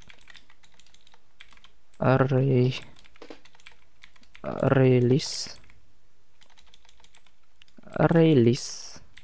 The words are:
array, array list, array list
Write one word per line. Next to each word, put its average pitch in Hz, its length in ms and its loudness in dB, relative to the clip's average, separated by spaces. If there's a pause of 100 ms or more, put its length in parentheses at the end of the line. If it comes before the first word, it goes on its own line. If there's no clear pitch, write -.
(2000)
array, 131 720 6 (1700)
array 131 560 6
list, - 640 2 (2500)
array 160 340 8
list - 640 4 (260)